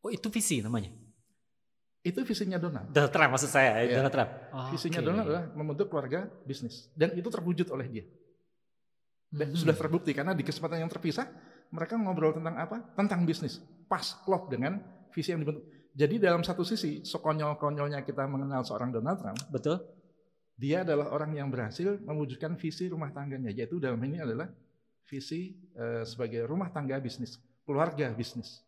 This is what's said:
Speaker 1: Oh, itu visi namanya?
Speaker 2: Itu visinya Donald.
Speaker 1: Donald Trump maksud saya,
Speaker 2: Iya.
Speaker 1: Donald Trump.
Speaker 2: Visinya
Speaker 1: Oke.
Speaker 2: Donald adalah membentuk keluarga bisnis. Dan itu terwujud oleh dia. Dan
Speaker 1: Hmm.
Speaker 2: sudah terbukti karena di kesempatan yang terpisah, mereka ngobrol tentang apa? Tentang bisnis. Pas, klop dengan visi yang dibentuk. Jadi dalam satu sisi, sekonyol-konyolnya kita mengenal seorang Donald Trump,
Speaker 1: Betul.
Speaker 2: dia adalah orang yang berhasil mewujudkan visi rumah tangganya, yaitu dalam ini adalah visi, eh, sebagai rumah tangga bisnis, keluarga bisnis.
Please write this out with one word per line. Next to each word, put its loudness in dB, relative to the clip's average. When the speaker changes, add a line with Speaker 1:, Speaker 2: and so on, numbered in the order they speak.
Speaker 1:
Oh, -4
itu -4
visi 2
namanya? -2
Speaker 2:
Itu -2
visinya -2
Donald. -2
Speaker 1:
Donald 6
Trump 6
maksud 2
saya, 8
Speaker 2:
Iya. 6
Speaker 1:
Donald 4
Trump. 4
Speaker 2:
Visinya -2
Speaker 1:
Oke. 2
Speaker 2:
Donald 2
adalah 0
membentuk -2
keluarga -2
bisnis. -8
Dan 4
itu -4
terwujud 0
oleh -4
dia. -8
Dan -2
Speaker 1:
Hmm. 0
Speaker 2:
sudah 6
terbukti 0
karena 0
di 2
kesempatan -2
yang -2
terpisah, -2
mereka -4
ngobrol 4
tentang -4
apa? -4
Tentang 4
bisnis. 0
Pas, -2
klop 2
dengan 0
visi -2
yang -2
dibentuk. -4
Jadi 4
dalam 6
satu 0
sisi, -2
sekonyol-konyolnya -2
kita -4
mengenal -2
seorang -4
Donald 0
Trump, -6
Speaker 1:
Betul. 0
Speaker 2:
dia 0
adalah 2
orang -2
yang -4
berhasil -2
mewujudkan -4
visi -4
rumah -4
tangganya, -6
yaitu -4
dalam 0
ini -2
adalah -4
visi, -8
eh, -4
sebagai -4
rumah -2
tangga -2
bisnis, -6
keluarga 0
bisnis. -8